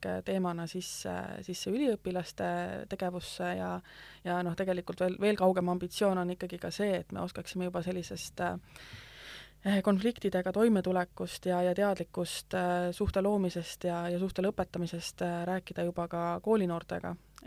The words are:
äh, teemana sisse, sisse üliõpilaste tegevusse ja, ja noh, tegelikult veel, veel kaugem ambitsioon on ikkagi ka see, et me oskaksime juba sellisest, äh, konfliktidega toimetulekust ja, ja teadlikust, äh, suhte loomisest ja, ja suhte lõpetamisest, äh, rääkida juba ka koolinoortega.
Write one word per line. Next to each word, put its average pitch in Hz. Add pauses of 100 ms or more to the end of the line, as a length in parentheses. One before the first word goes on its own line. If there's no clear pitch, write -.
äh, 185
teemana 175
sisse, 180 (280)
sisse 185
üliõpilaste 185
tegevusse 180
ja, 180 (440)
ja 175
noh, 175
tegelikult 180
veel, 185
veel 208
kaugem 185
ambitsioon 180
on 175
ikkagi 180
ka 170
see, 202
et -
me 196
oskaksime 180
juba 175
sellisest, 180
äh, 180 (1300)
konfliktidega 196
toimetulekust 185
ja, 180
ja 180
teadlikust, 180
äh, 180
suhte 196
loomisest 190
ja, 170
ja 175
suhte 185
lõpetamisest, 175
äh, 175
rääkida 180
juba 175
ka 170 (220)
koolinoortega. 180 (320)